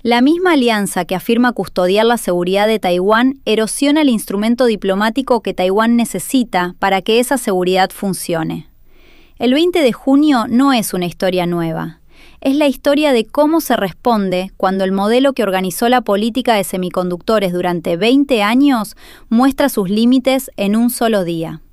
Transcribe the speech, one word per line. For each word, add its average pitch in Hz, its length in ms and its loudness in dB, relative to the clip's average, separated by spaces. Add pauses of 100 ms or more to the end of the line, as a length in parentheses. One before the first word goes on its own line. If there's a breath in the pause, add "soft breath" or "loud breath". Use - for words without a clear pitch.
La 233 180 2
misma 339 320 2
alianza 214 520 0
que 185 120 -4
afirma 233 360 0
custodiar 190 540 0
la 233 100 2
seguridad 185 520 0
de 220 100 0
Taiwán 214 680 0
erosiona 220 580 0
el 294 60 4
instrumento 226 580 0
diplomático 220 760 0
que 190 140 -6
Taiwán 208 420 2
necesita 190 840 -2
para 190 240 0
que 220 160 0
esa 247 200 0
seguridad 185 540 0
funcione. 165 760 -6 (680 soft breath)
El 240 160 0
veinte 339 300 2
de 247 100 2
junio 277 560 2
no 262 240 2
es 233 220 -2
una 180 120 -2
historia 180 400 -2
nueva. 165 500 -4 (440 soft breath)
Es 269 140 0
la 294 140 2
historia 285 440 0
de 226 140 0
cómo 302 340 2
se 247 160 -2
responde 196 800 -2
cuando 190 280 0
el 190 80 0
modelo 226 400 2
que 254 100 -4
organizó 190 460 -2
la 247 140 2
política 226 520 0
de 202 80 0
semiconductores 180 880 -2
durante 175 440 -2
veinte 240 480 2
años 247 520 0 (320 loud breath)
muestra 262 400 2
sus 196 220 -2
límites 254 680 2
en 202 200 0
un 240 140 2
solo 220 340 0
día. 160 380 -6 (100)